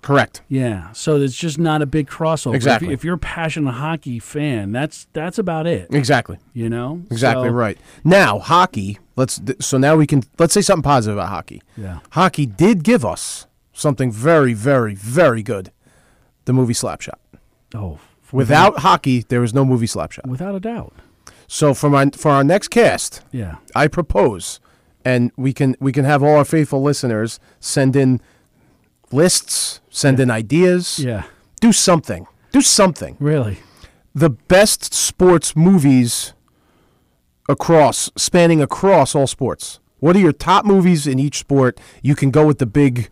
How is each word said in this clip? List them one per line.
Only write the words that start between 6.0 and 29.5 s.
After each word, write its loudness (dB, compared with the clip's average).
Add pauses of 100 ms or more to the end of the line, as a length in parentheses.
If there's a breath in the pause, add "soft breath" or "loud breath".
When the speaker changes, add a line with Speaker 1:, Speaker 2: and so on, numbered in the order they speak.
Speaker 2:
You -8
know? -8
Speaker 1:
Exactly -2
Speaker 2:
So -2
Speaker 1:
right. -4 (280 soft breath)
Now, 4
hockey, -2 (180)
let's, -4
th-, -8
so -2
now 4
we 4
can, 0 (160)
let's 2
say 2
something 0
positive 0
about -6
hockey. -12 (160)
Speaker 2:
Yeah. -14 (120)
Speaker 1:
Hockey -2
did 2
give 2
us -10 (240)
something -2
very, 2
very, 0
very 0
good. -8 (720)
The -2
movie 2
Slapshot. -8 (560)
Speaker 2:
Oh. -10 (320)
Speaker 1:
Without 2
hockey, 0
there -2
was -2
no 2
movie 0
Slapshot. -10
Speaker 2:
Without -8
a -8
doubt. -10 (560 soft breath)
Speaker 1:
So 0
for -2
my, 2
for -2
our 4
next 0
cast, 0 (100)
Speaker 2:
Yeah. -10 (180)
Speaker 1:
I 2
propose, -2 (440)
and 0
we -2
can, 0
we -2
can 0
have 2
all 4
our 4
faithful 0
listeners -2 (180 soft breath)
send 0
in 2 (920)
lists, -2 (100)